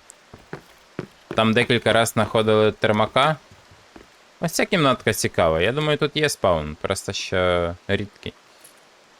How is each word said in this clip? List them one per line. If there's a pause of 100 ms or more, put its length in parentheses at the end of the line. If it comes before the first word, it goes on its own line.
(1300)
Там
декілька
раз
знаходили
термака. (1040)
Ось
ця
кімнатка
цікава.
Я
думаю,
тут
є
спаун,
просто
що (140)
рідкий. (880)